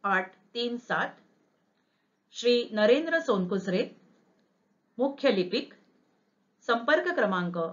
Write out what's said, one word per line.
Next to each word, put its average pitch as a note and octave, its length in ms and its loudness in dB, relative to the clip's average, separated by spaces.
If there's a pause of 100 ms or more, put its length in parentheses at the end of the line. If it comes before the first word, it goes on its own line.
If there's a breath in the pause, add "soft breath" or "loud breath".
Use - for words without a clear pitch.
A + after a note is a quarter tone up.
आठ F#3+ 320 0 (200)
तीन A#3+ 220 -2
सात, A#3+ 320 -4 (1200)
श्री A#3+ 400 2
नरेंद्र C#4+ 460 4
सोनकुसरे, G3 720 -2 (1080)
मुख्य C4+ 380 0
लिपिक, F#3 380 -4 (920)
संपर्क D4+ 480 0
क्रमांक F3+ 440 -2 (140)